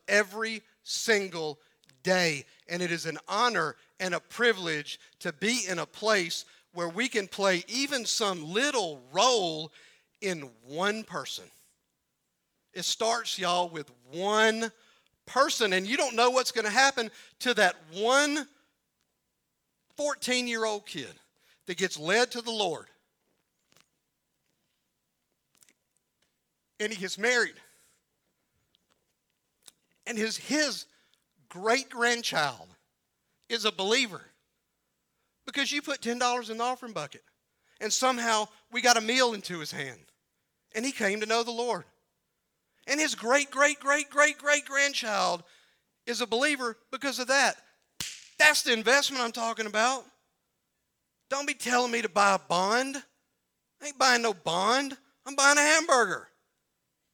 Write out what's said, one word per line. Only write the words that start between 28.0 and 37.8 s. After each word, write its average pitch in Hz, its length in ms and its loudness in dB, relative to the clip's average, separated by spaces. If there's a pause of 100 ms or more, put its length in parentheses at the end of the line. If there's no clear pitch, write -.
and 226 120 -8
his, 220 180 -4
his 269 500 -2 (640)
great-grandchild 233 1200 -2 (800)
is 233 160 -4
a 214 80 0
believer 208 500 -2 (1200)
because 262 260 -2
you 285 100 -4
put 277 200 -6
ten 240 180 -4
dollars 247 300 -2
in 220 80 -8
the 233 80 -4
offering 247 260 -6
bucket, 151 320 -10 (560)
and 214 140 -4